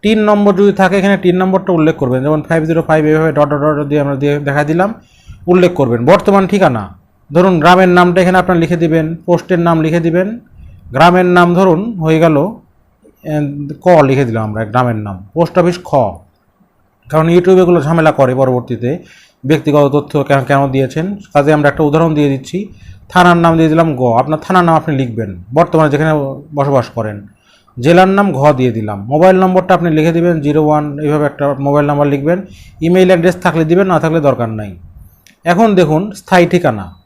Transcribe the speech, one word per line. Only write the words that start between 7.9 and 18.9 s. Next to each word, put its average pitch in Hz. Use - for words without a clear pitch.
নামটা 175
এখানে 185
আপনার 180
লিখে 175
দিবেন, 160
পোস্টের 175
নাম 165
লিখে 165
দিবেন, 180
গ্রামের 175
নাম 175
ধরুন 180
হয়ে 160
গেল, 156
এ, 151
ক -
লিখে 135
দিলাম 113
আমরা 107
গ্রামের 120
নাম, 101
পোস্ট 165
অফিস 175
খ, -
কারণ 160
YouTube 185
এগুলো 175
ঝামেলা 156
করে 127
পরবর্তীতে 123